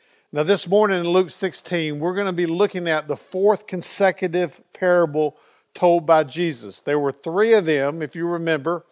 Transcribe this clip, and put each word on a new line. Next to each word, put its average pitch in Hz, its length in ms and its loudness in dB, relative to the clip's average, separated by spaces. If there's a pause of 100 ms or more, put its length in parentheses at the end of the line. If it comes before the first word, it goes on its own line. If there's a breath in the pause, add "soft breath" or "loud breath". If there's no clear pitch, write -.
(340 soft breath)
Now, 151 80 0
this 180 240 0
morning 196 340 2
in 170 80 -4
Luke 180 220 2
sixteen, 160 680 -6
we're 175 160 -2
gonna 196 200 -4
be 175 120 -2
looking 175 420 -2
at 151 200 -2
the 143 80 -4
fourth 196 500 0
consecutive 180 920 -2 (140)
parable 160 640 2 (360 soft breath)
told 170 320 2
by 156 180 6
Jesus. 131 560 -6
There 147 180 0
were 139 140 -2
three 202 420 0
of 202 100 4
them, 151 380 0
if 143 120 -10
you 170 120 -6
remember, 165 640 -2